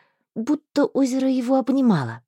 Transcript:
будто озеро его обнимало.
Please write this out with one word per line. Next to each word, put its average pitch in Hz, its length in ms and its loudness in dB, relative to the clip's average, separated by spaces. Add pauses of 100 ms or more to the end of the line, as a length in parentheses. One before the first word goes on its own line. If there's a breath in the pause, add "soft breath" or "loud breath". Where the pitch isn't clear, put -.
(360 soft breath)
будто 285 500 -2
озеро 262 440 0
его 262 280 0
обнимало. 214 720 0